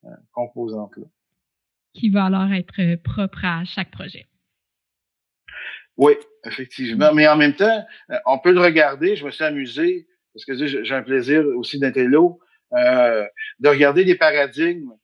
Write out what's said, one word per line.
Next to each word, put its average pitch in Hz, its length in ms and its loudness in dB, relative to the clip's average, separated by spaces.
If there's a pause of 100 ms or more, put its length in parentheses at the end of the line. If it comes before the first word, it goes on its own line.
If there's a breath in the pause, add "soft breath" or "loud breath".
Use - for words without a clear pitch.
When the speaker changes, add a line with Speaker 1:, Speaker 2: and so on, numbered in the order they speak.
Speaker 1:
euh, 120 40 -20 (240)
composantes-là. 113 720 -10 (880)
Speaker 2:
Qui 220 160 -2
va 196 160 0
alors 190 260 -2
être, 185 280 -8
euh, 170 180 0
propre - 480 -8
à 170 180 -6
chaque 180 260 -10
projet. - 360 -18 (1700 loud breath)
Speaker 1:
Oui, 147 160 6 (340)
effectivement. 127 680 -2
Speaker 2:
Mm. 151 40 2
Speaker 1:
Mais 151 120 6
en 151 80 6
même 147 180 2
temps, 214 300 0 (260 loud breath)
euh, 123 60 -6 (100)
on 135 120 0
peut 180 140 2
le 180 80 4
regarder. 160 560 2
Je 143 100 -12
me 135 60 -10
suis 160 120 -8
amusé, 151 600 -4 (260)
parce - 120 -20
que 135 100 -8
j'ai, 135 300 -4
j'ai 127 100 -6
un 131 80 -4
plaisir 131 420 0 (120)
aussi 127 240 -8
d'intello, 139 600 2 (340)
euh, 123 520 2 (320 loud breath)
de 139 100 2
regarder 143 360 4
les 180 100 4
paradigmes. 147 800 0 (100)